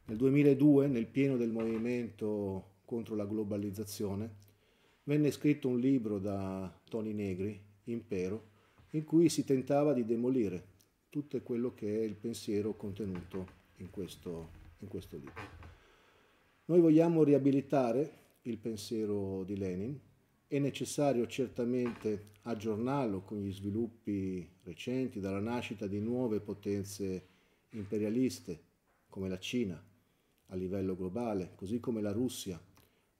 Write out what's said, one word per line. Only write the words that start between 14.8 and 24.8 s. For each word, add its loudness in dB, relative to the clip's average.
in -14
questo -10
libro. -14
Noi 6
vogliamo 8
riabilitare 4
il -6
pensiero -2
di -4
Lenin, -4
è -2
necessario 0
certamente -2
aggiornarlo -2
con -8
gli -4
sviluppi -4
recenti, -4